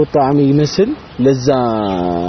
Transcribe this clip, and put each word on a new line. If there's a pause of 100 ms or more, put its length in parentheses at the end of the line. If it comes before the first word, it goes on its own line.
ጣዕም
ይመስል (300)
ለዛ (800)